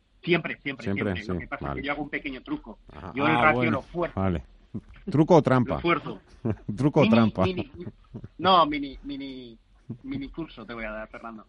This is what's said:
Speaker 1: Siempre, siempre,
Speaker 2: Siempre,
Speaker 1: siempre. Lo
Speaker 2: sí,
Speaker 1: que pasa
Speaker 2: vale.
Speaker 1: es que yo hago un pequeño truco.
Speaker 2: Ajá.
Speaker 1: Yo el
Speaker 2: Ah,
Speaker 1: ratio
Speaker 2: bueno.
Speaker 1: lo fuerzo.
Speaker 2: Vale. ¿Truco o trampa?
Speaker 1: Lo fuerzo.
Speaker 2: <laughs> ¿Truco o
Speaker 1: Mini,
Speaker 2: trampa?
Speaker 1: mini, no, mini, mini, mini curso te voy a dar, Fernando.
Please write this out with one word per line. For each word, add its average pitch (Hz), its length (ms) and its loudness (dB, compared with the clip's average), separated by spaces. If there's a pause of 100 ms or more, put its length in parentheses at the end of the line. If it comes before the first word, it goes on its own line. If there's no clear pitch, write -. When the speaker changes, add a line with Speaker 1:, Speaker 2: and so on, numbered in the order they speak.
(220)
Speaker 1:
Siempre, 160 400 0
siempre, 135 220 -8
Speaker 2:
Siempre, 98 200 -2 (120)
Speaker 1:
siempre. 101 100 -8
Lo 92 80 -4
Speaker 2:
sí, 85 60 -4
Speaker 1:
que 73 80 -10
pasa - 200 -8
Speaker 2:
vale. 139 120 -6
Speaker 1:
es - 20 -8
que 139 40 -8
yo 143 60 -2
hago 147 100 -6
un 143 80 -12
pequeño 139 320 -8
truco. 143 360 -10 (120)
Speaker 2:
Ajá. 78 240 -12
Speaker 1:
Yo 139 120 0
el 156 100 2
Speaker 2:
Ah, - 60 2
Speaker 1:
ratio 156 140 4
Speaker 2:
bueno. 123 160 2
Speaker 1:
lo 113 100 -2
fuerzo. 165 380 -4
Speaker 2:
Vale. 92 240 0 (640)
¿Truco 160 260 6
o 147 60 8
trampa? 123 320 2
Speaker 1:
Lo 73 60 -2
fuerzo. 156 400 -2 (220)
Speaker 2:
<laughs> 107 340 -4
¿Truco 143 240 4
o - 20 8
Speaker 1:
Mini, 110 120 6
Speaker 2:
trampa? 110 300 6
Speaker 1:
mini, 131 260 -2 (680)
no, 175 280 6
mini, 143 380 -4
mini, 135 540 -12 (440)
mini 139 260 -8
curso 143 360 -12
te 110 100 -14
voy 113 100 -8
a 107 80 -6
dar, 107 160 -10
Fernando. 117 400 -16